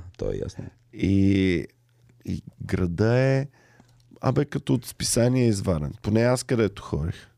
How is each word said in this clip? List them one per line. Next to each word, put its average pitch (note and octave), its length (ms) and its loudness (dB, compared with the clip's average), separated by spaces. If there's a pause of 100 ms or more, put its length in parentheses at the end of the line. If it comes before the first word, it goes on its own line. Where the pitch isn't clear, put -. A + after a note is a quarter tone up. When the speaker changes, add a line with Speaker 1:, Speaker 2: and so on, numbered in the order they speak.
(180)
Speaker 1:
то - 80 -6
е G1+ 100 -4
ясно. - 280 -8 (280)
Speaker 2:
И, F#2+ 720 2 (580)
и - 180 -6 (200)
града F#2 520 0
е... C3+ 320 2 (760)
Абе, C3+ 240 0
като C#3 300 -2
от B2 120 -2
списание B2 600 0
изварен. F#2+ 460 0 (100)
Поне G#2+ 200 2
аз B2 200 2
където A2+ 400 0
ходих. D#2+ 320 -4 (240)